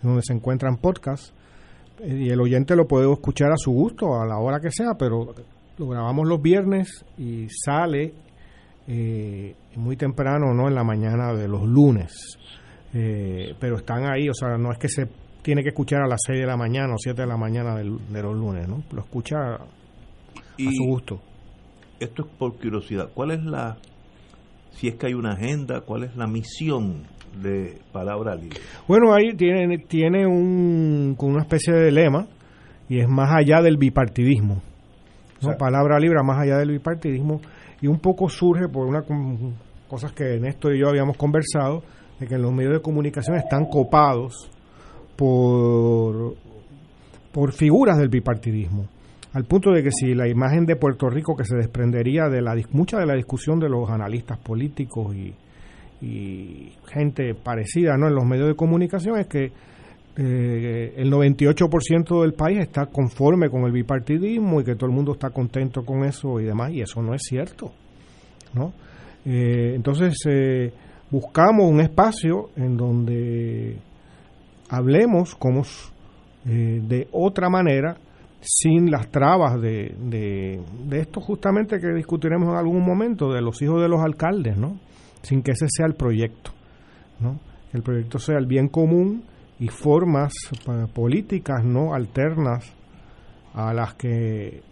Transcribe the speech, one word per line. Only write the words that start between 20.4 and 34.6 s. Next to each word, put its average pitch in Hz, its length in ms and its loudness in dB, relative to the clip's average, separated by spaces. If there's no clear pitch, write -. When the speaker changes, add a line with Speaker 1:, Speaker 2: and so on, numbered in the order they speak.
Speaker 2:
Y 135 180 -2
Speaker 1:
su 131 120 -2
gusto. 123 340 -4
Speaker 2:
esto 123 240 -8
es 156 40 -16
por 120 180 -6
curiosidad, 104 560 -6
¿cuál 147 200 -6
es 160 120 -6
la, 123 320 -8
si - 180 -8
es 113 60 -6
que 123 140 -6
hay 123 60 -4
una 113 180 -4
agenda, 127 500 -6
cuál 117 220 -8
es 123 120 -14
la 117 100 -6
misión 110 760 -4
de 95 360 -6
Palabra 101 420 -6
Libre? 82 240 -14
Speaker 1:
Bueno, 220 260 8
ahí 220 220 4
tiene, 175 500 2
tiene 170 400 2
un, 170 920 2
con 139 160 0
una 147 100 2
especie 165 320 0
de 160 180 6
lema, 160 340 4
y 123 120 0
es 120 80 4
más 135 260 4
allá 156 260 6
del 165 160 6
bipartidismo, 123 800 2
¿no? - 840 -14